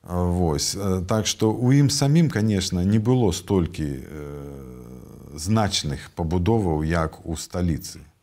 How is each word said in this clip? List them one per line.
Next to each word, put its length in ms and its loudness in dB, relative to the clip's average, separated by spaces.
А, 220 -2
вось, 500 2
э, 320 -2
так 200 0
што 260 0
ў 260 4
ім 120 6
самім, 400 4
канешне, 540 0
не 140 4
было 340 4
столькі, 540 0
э, 180 -6
значных 800 0
пабудоваў, 680 2
як 440 -2
у 100 -6
сталіцы 640 -4